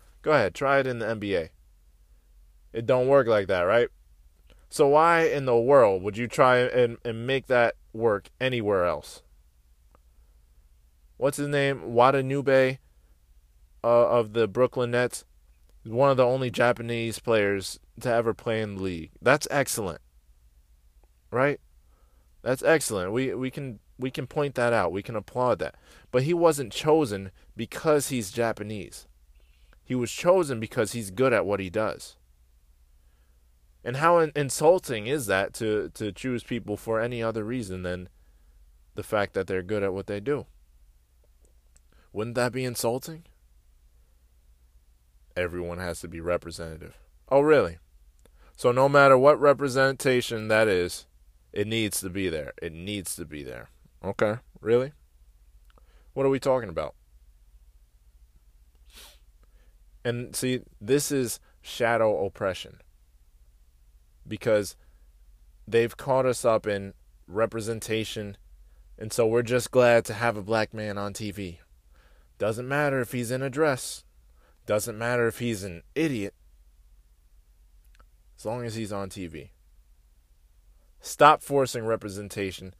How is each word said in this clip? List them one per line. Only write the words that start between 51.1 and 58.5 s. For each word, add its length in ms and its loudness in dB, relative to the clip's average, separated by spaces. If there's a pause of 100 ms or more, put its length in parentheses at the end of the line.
it 140 -2
needs 360 -2
to 100 -8
be 180 -4
there. 320 -6
It 100 -8
needs 440 -10
to 100 -12
be 160 -12
there. 300 -14 (340)
Okay, 300 -2 (260)
really? 300 0 (1200)
What 100 -2
are 60 2
we 100 0
talking 300 0
about? 240 -6 (3000)